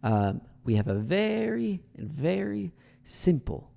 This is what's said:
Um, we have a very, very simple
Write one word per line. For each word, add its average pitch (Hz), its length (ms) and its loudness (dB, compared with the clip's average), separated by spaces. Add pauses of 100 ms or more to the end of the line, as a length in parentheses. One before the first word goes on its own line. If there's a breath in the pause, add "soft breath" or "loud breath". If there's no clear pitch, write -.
Um, 104 380 2 (240)
we 117 120 2
have 107 120 2
a 98 60 2
very, 214 880 0 (140)
very 185 760 -4 (320 loud breath)
simple - 720 0